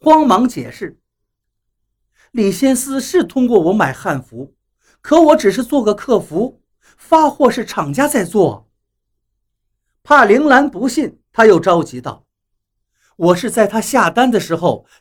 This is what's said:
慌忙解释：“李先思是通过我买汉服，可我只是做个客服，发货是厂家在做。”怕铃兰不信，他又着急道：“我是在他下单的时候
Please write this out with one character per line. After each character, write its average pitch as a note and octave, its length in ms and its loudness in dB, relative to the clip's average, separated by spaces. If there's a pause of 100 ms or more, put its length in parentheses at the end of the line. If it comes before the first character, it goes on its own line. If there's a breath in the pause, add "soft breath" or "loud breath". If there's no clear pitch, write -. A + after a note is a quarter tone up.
慌 D#4 260 4
忙 A#3+ 220 2
解 C3+ 220 -10
释 - 300 -16 (1300)
：“李 G#3 180 0
先 C4 240 0
思 C4+ 260 -6
是 E4+ 220 -2
通 B3+ 240 -2
过 A#3 140 4
我 E3 120 0
买 E3+ 200 -2
汉 D3 280 -6
服， A#2+ 360 -18 (440)
可 D#4+ 200 2
我 D#4 160 4
只 A3 160 0
是 B3 100 -4
做 C4 220 -2
个 G#3 100 0
客 A3+ 240 -2
服， F3+ 440 -6 (340)
发 D#4 340 0
货 C#4+ 200 0
是 A#3 140 -6
厂 D3 280 -8
家 C#4 160 -2
在 B3+ 160 -2
做。” E3 440 -2 (1300)
怕 C#4+ 220 4
铃 A#3 200 2
兰 C#4 260 4
不 A3+ 180 -6
信， - 320 -6 (120)
他 A3+ 140 4
又 F#3 140 4
着 E3+ 240 0
急 B2 160 -14
道 - 260 -16 (880)
：“我 F3 200 2
是 G#3 140 -6
在 A3 160 0
他 A3 140 -4
下 G#3 300 0
单 B3 200 0
的 G#3+ 100 0
时 E3 160 -6
候 E3 300 -4 (140)